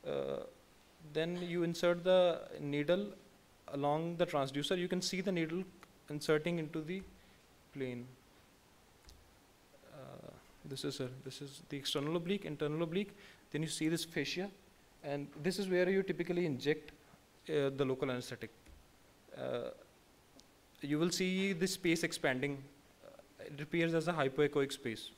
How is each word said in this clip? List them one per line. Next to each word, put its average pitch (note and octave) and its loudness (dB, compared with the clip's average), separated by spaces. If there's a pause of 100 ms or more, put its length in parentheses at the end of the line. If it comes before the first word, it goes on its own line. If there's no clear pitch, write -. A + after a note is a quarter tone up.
Uh, C#2 -2 (680)
then E3+ -2
you F3 0
insert E3+ 2
the F3+ 6 (180)
needle D3 2 (600)
along D3+ 0
the F3 4
transducer. C#3+ 0
You F3 -2
can F#3 0
see F#3 -2
the F#3+ 0
needle E3+ 0 (460)
inserting D#3 2
into D#3 -4
the F#3 -6 (720)
plane. B2+ -4 (1900)
Uh, - -14 (340)
this C#3 -6
is, C#3 -2
sir, B2+ -4 (160)
this C3 -10
is C#3 -14
the C#3+ -8
external C#3+ -2
oblique, F3+ 0
internal D3+ -2
oblique. F#3+ -2 (380)
Then D3+ 0
you D#3+ -2
see D#3 0
this E3 0
fascia, F3 -2 (540)
and C#3+ -4 (160)
this F#3+ 0
is F#3+ -2
where F3+ 6
you F#3+ 4
typically F3 0
inject, C#3+ 0 (580)
uh, C#3 2
the C#3 2
local C3 0
anesthetic. B2 -6 (880)
Uh, B2 -4 (1120)
you D3 0
will F3 4
see F#3+ 2
the F3+ 0
space E3+ 2
expanding. C#3 0 (420)
Uh, - -20
it C#3 -12
appears E3 2
as D#3+ 4
a F3 2
hypoechoic C#3+ 4
space. - -6